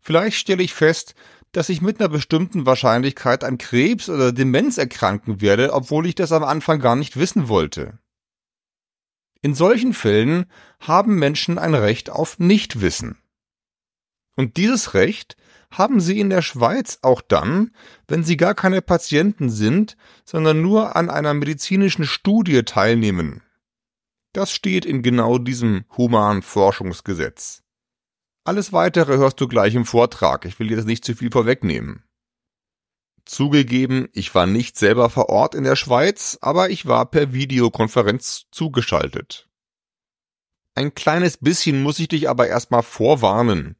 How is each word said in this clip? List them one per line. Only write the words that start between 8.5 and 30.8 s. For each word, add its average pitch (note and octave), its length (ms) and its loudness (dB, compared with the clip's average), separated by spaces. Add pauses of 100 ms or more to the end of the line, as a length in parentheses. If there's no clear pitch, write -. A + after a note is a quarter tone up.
In C#3+ 140 0
solchen G#3+ 400 2
Fällen A#2 500 2 (340)
haben G3 400 2
Menschen D3+ 400 -2
ein D#3+ 160 0
Recht A2 360 0
auf - 280 -6
Nichtwissen. A#2 760 0 (1200)
Und C3 220 -2
dieses A3 340 0
Recht A#2 460 0 (320)
haben A3 300 2
sie F#3 200 0
in G3+ 80 2
der F#3 140 2
Schweiz C#3+ 580 -2
auch C3 220 2
dann, C3 480 0 (360)
wenn E3 180 -2
sie E3 120 0
gar F3 180 2
keine F#3+ 280 0
Patienten E3 680 0
sind, A#2 480 0 (300)
sondern D#3 340 0
nur G#3+ 360 0
an E3+ 120 0
einer D3 240 -2
medizinischen D#3 720 -2
Studie F3+ 600 2
teilnehmen. G2+ 760 0 (920)
Das G3 180 -4
steht F#3 320 -2
in C3+ 180 -4
genau A#2+ 360 2
diesem A#2+ 480 -2 (100)
Humanforschungsgesetz. G2 1700 -2 (840)
Alles G3 280 -4
Weitere E3 460 2
hörst C3+ 240 2
du C3+ 40 -2
gleich A2 280 2
im A#2+ 100 2
Vortrag. A#2 640 0
Ich F2+ 120 -14
will A2 100 -6
dir A2 80 -2
das A2 100 -4